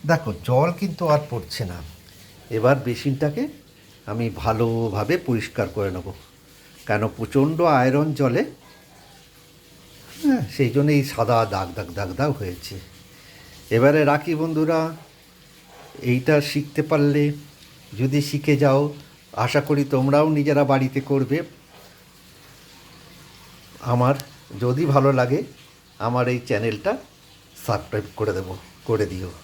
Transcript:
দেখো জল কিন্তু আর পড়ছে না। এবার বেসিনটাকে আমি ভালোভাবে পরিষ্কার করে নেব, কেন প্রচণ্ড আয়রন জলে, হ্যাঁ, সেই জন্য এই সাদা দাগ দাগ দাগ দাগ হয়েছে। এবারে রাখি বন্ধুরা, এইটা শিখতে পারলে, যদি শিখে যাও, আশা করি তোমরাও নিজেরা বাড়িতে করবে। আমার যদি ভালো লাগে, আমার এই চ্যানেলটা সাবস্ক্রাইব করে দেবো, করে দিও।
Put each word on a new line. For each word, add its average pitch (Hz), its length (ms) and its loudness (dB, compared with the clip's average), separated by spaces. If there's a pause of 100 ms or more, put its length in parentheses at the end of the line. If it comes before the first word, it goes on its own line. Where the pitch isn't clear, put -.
দেখো 147 260 0 (180)
জল 135 200 4 (120)
কিন্তু 180 220 -4 (120)
আর 147 160 2
পড়ছে 120 340 -8
না। 87 140 -8 (720)
এবার 120 340 4
বেসিনটাকে 143 580 -2 (640)
আমি 113 200 -4 (160)
ভালোভাবে 113 720 0 (140)
পরিষ্কার 110 380 -2 (100)
করে 98 160 -2
নেব, 90 140 -8 (800)
কেন 104 160 0 (140)
প্রচণ্ড 139 420 0 (200)
আয়রন 135 300 2 (100)
জলে, 139 240 2 (1800)
হ্যাঁ, 269 220 2 (100)
সেই 127 200 0
জন্য 143 160 2 (100)
এই 135 140 2
সাদা 117 260 2 (140)
দাগ 95 220 -4
দাগ 104 140 -8 (100)
দাগ 95 120 -6 (100)
দাগ 147 100 0 (100)
হয়েছে। 92 340 -10 (1000)
এবারে 143 240 6 (120)
রাখি 147 220 -2
বন্ধুরা, 160 440 0 (1300)
এইটা 127 240 2 (160)
শিখতে 147 320 -2
পারলে, 147 400 2 (680)
যদি 131 300 0
শিখে 147 340 0
যাও, 135 240 4 (640)
আশা 139 240 2
করি 143 140 2 (120)
তোমরাও 143 320 4 (120)
নিজেরা 143 260 2
বাড়িতে 131 360 0 (100)
করবে। 139 280 0 (2500)
আমার 123 220 4 (480)
যদি 127 240 0
ভালো 139 260 4
লাগে, 127 280 2 (600)
আমার 120 280 0
এই 123 200 -2
চ্যানেলটা 113 440 -2 (760)
সাবস্ক্রাইব 107 400 -4 (120)
করে 104 200 -2
দেবো, 92 160 -10 (340)
করে 107 180 0
দিও। 90 260 -10 (120)